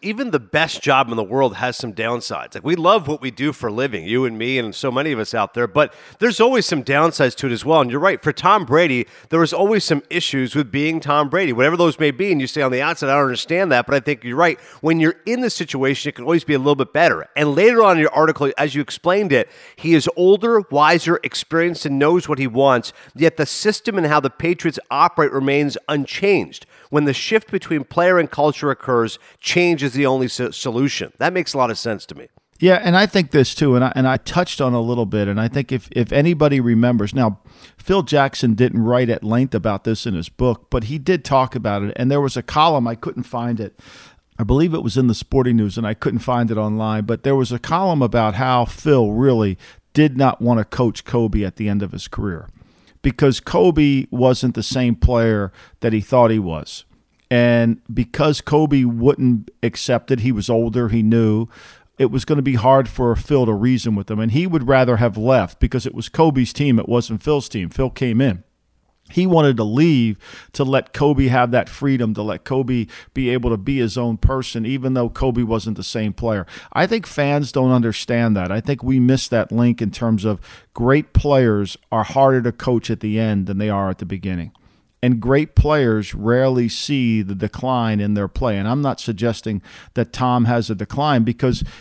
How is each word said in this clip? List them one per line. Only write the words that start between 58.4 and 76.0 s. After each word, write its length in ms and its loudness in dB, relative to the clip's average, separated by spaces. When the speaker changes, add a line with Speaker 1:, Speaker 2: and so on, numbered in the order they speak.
Speaker 2:
Kobe 440 2
wouldn't 640 2
accept 480 -2
it, 120 0
he 100 0
was 180 -2
older, 400 0
he 140 0
knew, 440 2
it 100 4
was 160 -4
gonna 160 0
be 140 0
hard 340 2
for 260 0
Phil 300 0
to 80 2
reason 400 0
with 160 -4
him. 100 -4
And 120 -2
he 160 0
would 200 -2
rather 300 4
have 180 0
left 440 0
because 260 -2
it 80 -8
was 160 -10
Kobe's 440 2
team, 260 2
it 100 -4
wasn't 320 -2
Phil's 260 0
team. 220 -6
Phil 220 -4
came 280 -2
in. 240 0
He 160 0
wanted 300 4
to 60 -2
leave 540 2
to 100 -2
let 280 -2
Kobe 360 2
have 240 2
that 180 0
freedom, 460 -2
to 80 -6
let 220 -6
Kobe 420 -2
be 160 -2
able 220 0
to 60 0
be 200 -4
his 180 -2
own 220 -2
person, 480 -2
even 300 -4
though 140 0
Kobe 340 -2
wasn't 340 -4
the 60 -10
same 300 -4